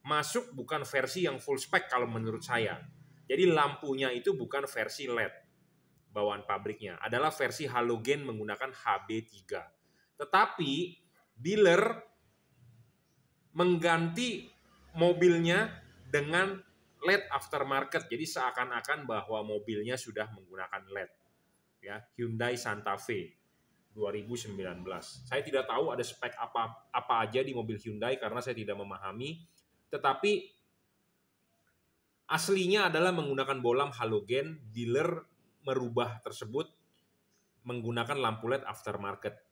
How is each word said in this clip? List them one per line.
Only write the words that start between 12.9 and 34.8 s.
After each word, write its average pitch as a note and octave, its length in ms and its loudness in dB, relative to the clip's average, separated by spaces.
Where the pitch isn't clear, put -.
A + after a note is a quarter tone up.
mengganti E3+ 880 2
mobilnya F3 800 6
dengan F3 480 2
led G3 320 4
aftermarket. C#3 720 -2
Jadi - 240 -4
seakan-akan B2+ 800 -2
bahwa G#2+ 320 -2
mobilnya G#2+ 560 -4
sudah G#2+ 320 -6
menggunakan F#2+ 640 -12
led. F#2+ 160 -6
Ya, G2+ 320 -12
Hyundai A#2+ 400 -2
Santa G#2 480 -4
Fe F#2+ 400 -6
dua G#2 160 -4
ribu G#2+ 320 -6
sembilan F#2 480 -10
belas. - 400 -10
Saya C3 160 0
tidak C3 240 0
tahu C3 240 0
ada B2 80 -4
spek B2 400 -6
apa, A2+ 560 -4
apa A#2 320 2
aja B2 160 0
di C3+ 80 -4
mobil A2+ 240 -4
Hyundai A2 400 -2
karena A#2 240 -4
saya A#2+ 160 -4
tidak G2+ 240 -6
memahami. G2 640 -10
Tetapi D3+ 400 2
aslinya F#3+ 560 4
adalah E3+ 240 4
menggunakan C#3 480 0
bolam B2+ 320 2
halogen, A#2+ 800 -2
dealer C3+ 560 0